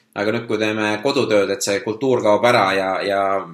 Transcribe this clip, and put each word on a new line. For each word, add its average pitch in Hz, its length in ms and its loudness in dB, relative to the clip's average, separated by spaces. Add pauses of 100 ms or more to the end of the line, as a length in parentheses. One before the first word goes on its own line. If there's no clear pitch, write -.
(160)
aga 104 200 -2
nüüd, 120 120 -6
kui 113 120 -2
teeme 107 320 0 (120)
kodutööd, 110 480 2
et 98 120 -6
see 101 160 0
kultuur 117 440 -2
kaob 104 220 4
ära 120 280 4
ja, 95 160 0 (120)
ja 98 200 0 (320)